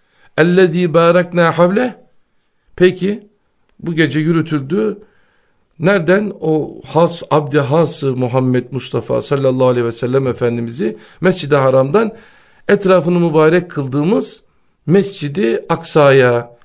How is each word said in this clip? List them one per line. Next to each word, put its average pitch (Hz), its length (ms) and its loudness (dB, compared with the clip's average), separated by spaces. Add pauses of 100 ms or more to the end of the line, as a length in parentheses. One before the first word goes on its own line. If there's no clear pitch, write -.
(380)
ellezî 175 560 2
bâreknâ 170 640 2
havle. 202 460 0 (720)
Peki, 185 520 0 (520)
bu 170 140 -8
gece 151 260 0
yürütüldü. 165 800 -2 (800)
Nereden? 190 640 0
O 156 460 -4
has, 170 440 0
abdi 143 280 0
has 143 440 -2
Muhammed 127 680 -2
Mustafa 123 520 -6
sallallahu 131 440 0
aleyhi 123 200 0
ve 117 60 -4
sellem 131 340 -2
Efendimiz'i 117 680 -4 (240)
Mescid-i - 360 0
Haram'dan 139 560 2 (560)
etrafını 180 520 2
mübarek 165 500 2
kıldığımız 147 720 -4 (440)
Mescid-i 180 840 -2
Aksa'ya. 135 960 2